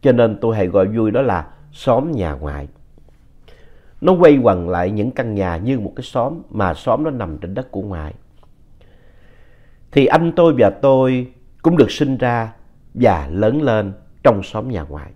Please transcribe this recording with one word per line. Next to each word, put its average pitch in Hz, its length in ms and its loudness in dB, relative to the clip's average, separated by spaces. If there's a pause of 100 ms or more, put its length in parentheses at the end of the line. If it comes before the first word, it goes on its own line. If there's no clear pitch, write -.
Cho 135 100 2
nên 117 300 2
tôi 113 140 -2
hay 98 120 0
gọi 95 200 2
vui 110 240 -2
đó 120 100 0
là 98 260 -2 (240)
xóm 135 400 -2
nhà 92 220 -4
ngoại. 71 340 -10 (1300)
Nó 185 120 4
quay 170 240 6
quần 92 320 2
lại 90 220 -2
những 107 200 -2
căn 117 240 -4
nhà 90 220 -2
như 120 220 -4
một 98 160 -8
cái 127 80 -12
xóm, 139 460 -4
mà 95 240 -2
xóm 123 300 -2
nó 160 60 -4
nằm 98 280 -8
trên 90 160 -12
đất 127 180 -10
của 98 100 -8
ngoại. 87 320 -10 (1800)
Thì 139 140 4
anh 165 300 2
tôi 170 220 6
và 110 120 6
tôi 131 580 2 (340)
cũng 165 160 2
được 117 140 4
sinh 135 260 -2
ra 117 360 -2 (400)
và 92 380 0
lớn 107 300 0
lên 107 320 -2 (300)
trong 104 200 2
xóm 110 260 -10
nhà 101 200 -6
ngoại. 71 260 -16